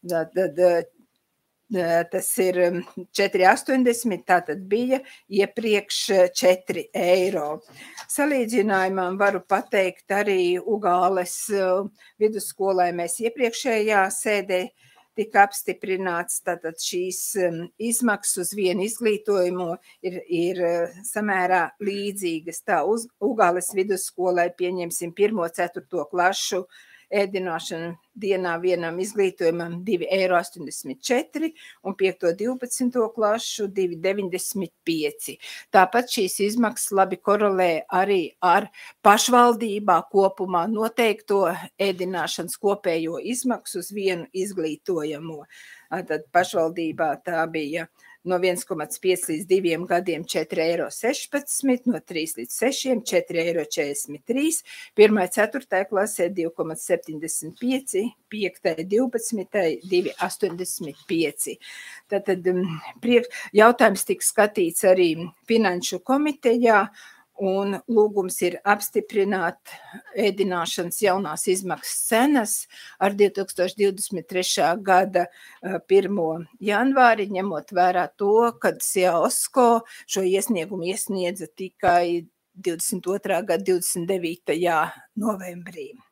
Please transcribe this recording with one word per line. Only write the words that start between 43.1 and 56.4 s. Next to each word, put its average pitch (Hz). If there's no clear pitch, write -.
izmaksu 220
uz -
vienu 190
izglītojamo. 160
Tātad 160
pašvaldībā 165
tā 165
bija 160
no 180
viens 180
komats 151
pieci 180
līdz 160
diviem 180
gadiem 175
četri 160
eiro 165
sešpadsmit, 269
no 214
trīs 160
līdz -
sešiem 262
četri 170
eiro 170
četrdesmit 143
trīs, 294
pirmai, 208
ceturtai 208
klasē 196
divi 165